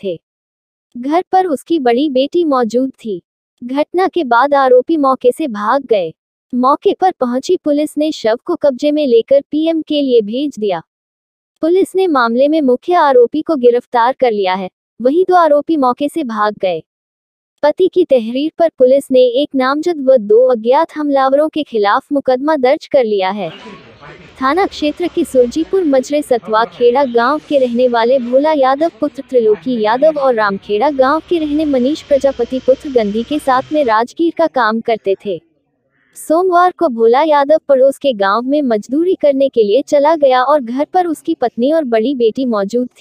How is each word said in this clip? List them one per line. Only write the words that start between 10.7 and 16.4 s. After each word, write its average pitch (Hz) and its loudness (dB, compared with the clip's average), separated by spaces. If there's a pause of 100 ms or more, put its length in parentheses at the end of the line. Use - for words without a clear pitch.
पुलिस 349 0
ने 381 0
मामले 254 0
में 311 0
मुख्य 262 0
आरोपी 294 2
को 330 -2
गिरफ्तार 240 0
कर 247 0
लिया 190 -2
है, 185 -6 (300)
वहीं 294 0
दो 359 2
आरोपी 320 2
मौके 262 -2
से 330 -6
भाग 214 -4